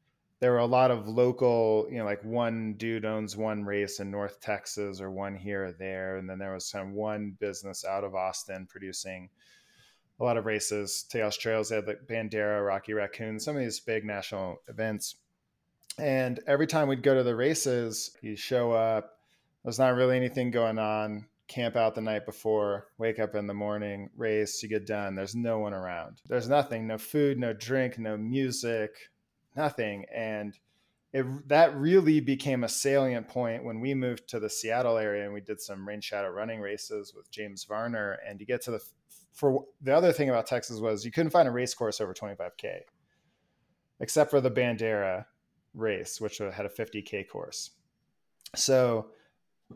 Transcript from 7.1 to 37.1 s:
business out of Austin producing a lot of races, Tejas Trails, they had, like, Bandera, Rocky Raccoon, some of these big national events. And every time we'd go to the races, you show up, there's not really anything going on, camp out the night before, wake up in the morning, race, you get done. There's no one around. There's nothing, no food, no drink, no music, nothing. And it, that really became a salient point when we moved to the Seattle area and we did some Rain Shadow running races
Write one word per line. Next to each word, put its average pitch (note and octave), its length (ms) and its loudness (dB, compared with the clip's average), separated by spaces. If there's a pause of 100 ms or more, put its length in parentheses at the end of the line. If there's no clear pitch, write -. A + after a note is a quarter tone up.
business G2 440 -6
out G2 200 -2
of G2 100 -6
Austin F#2 540 -6
producing F#2+ 640 -12 (880)
a - 40 -4
lot A#2+ 140 2
of G#2+ 80 -2
races, G#2 680 -2
Tejas G#2+ 280 0
Trails, A2 300 0
they A2+ 60 0
had, G#2+ 120 -2
like, - 200 -6
Bandera, G#2+ 580 0
Rocky G2 280 -2
Raccoon, G#2+ 460 -4
some D3+ 160 -4
of C#3 80 -2
these A2+ 160 -4
big A2 260 -2
national F#2+ 520 -6 (100)
events. A2 480 -4 (840)
And C3 500 0
every C#3+ 200 4
time D#3 200 2
we'd C3 160 0
go C3+ 120 6
to C3 80 6
the A#2+ 120 2
races, B2 840 0
you A2 140 -8
show A#2+ 360 2
up, A2+ 480 2 (440)
there's A#2 160 -2
not B2+ 160 6
really B2+ 220 6
anything B2+ 340 0
going A2+ 260 2
on, G#2+ 480 -2 (220)
camp A#2+ 280 -2
out A2+ 200 4
the A2+ 60 -4
night G#2+ 240 -2
before, G#2 600 0 (100)
wake A2+ 220 0
up G#2+ 140 -2
in G#2 140 -2
the G2+ 80 -4
morning, G#2 600 -4
race, G#2+ 460 0
you G#2+ 80 -8
get G#2 160 -2
done. G2+ 300 -4
There's G2 200 -6
no A#2 240 0
one G#2 140 -2
around. F2+ 540 -8
There's A#2+ 220 -2
nothing, B2+ 380 2
no A2 100 -4
food, C#3+ 400 2
no A#2+ 160 0
drink, B2 460 -2
no G#2+ 180 -4
music, A#2 720 -2 (640)
nothing. A#2 580 -2
And G#2+ 440 -4 (560)
it, C3+ 120 0 (220)
that D3 280 8
really D#3 440 6
became C3 440 0
a A#2 60 0
salient C3 580 2
point A#2+ 360 -2
when A2+ 160 -6
we C3 140 -2
moved B2+ 360 -2
to A#2+ 100 -4
the G#2+ 100 -2
Seattle A#2 480 0
area G#2 280 0
and G2+ 80 -8
we G#2 80 -8
did G#2+ 200 -8
some G2 260 -10
Rain G#2 140 -8
Shadow G2+ 280 -4
running G#2+ 300 -6
races G#2 560 -8